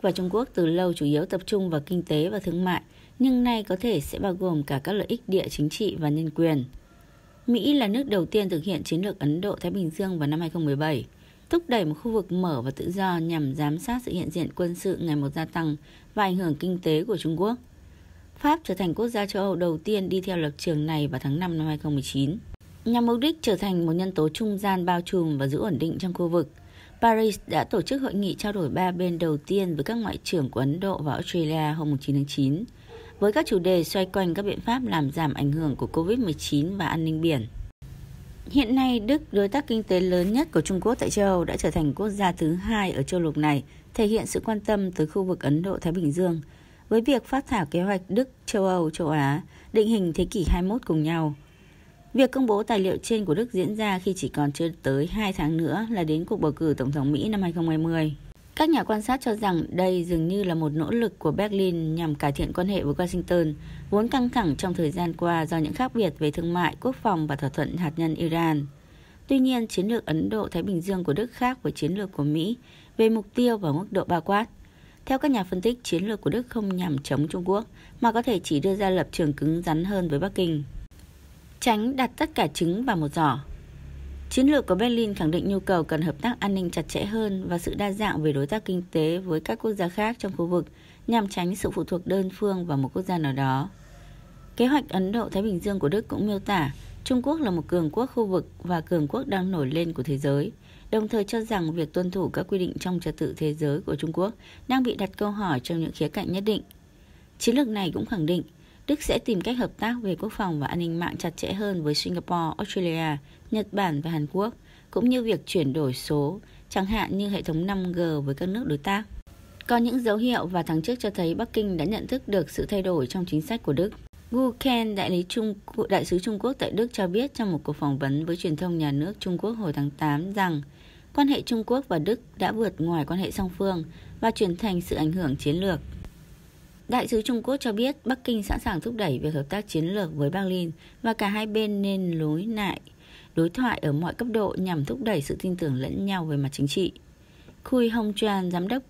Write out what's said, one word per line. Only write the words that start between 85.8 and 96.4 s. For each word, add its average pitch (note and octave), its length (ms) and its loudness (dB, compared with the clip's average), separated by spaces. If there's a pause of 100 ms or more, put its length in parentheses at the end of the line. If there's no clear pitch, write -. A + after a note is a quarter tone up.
cần D#3 180 0
hợp F#3+ 200 -2
tác A#3 180 0
an G3+ 140 0
ninh F3+ 160 0
chặt E3+ 180 -4
chẽ - 160 -4
hơn G3+ 440 -2
và F3 100 0
sự - 160 -4
đa G3+ 180 -2
dạng G3 300 -2
về D3+ 100 4
đối C#3 140 0
tác G#3+ 180 -2
kinh F3+ 260 -2
tế E3 280 2
với F3+ 220 -2
các A3+ 220 -4
quốc A3 100 0
gia G3 160 0
khác G#3+ 300 -2
trong G3 180 -4
khu E3+ 100 0
vực F3 200 2 (400)
nhằm A3+ 220 2
tránh F3+ 280 -2
sự - 140 -2
phụ F3+ 140 -2
thuộc F3+ 220 -4
đơn F#3+ 240 2
phương F#3+ 360 -2
vào D3 120 0
một C3 160 0
quốc F#3+ 80 -2
gia F#3 160 -2
nào D3 140 0
đó. C3+ 380 0 (840)
Kế A#3 100 4
hoạch C4+ 220 2
Ấn F#3+ 240 0
Độ-Thái G#3 300 0
Bình G#3 160 0
Dương G3 200 -2
của C#3+ 100 2
Đức G3+ 200 -2
cũng - 180 -2
miêu G#3 120 0
tả F#3 360 0 (300)